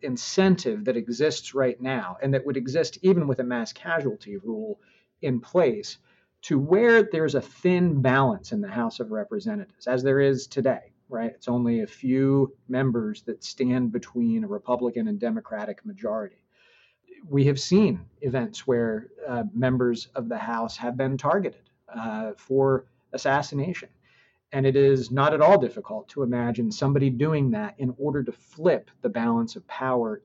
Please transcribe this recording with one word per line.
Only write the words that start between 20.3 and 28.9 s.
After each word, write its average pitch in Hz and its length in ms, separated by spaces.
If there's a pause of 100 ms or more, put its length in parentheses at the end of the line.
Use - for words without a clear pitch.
House 113 400
have 120 220
been 135 180
targeted, 156 540 (180)
uh, 110 480
for 135 480 (300)
assassination. 143 760 (640)
And 135 140
it 135 100
is 139 340
not 139 240
at 147 60
all 170 180
difficult 117 520
to 143 120
imagine 120 480
somebody 139 400
doing 143 420
that 107 260
in 127 200
order 143 240
to - 80
flip - 600 (100)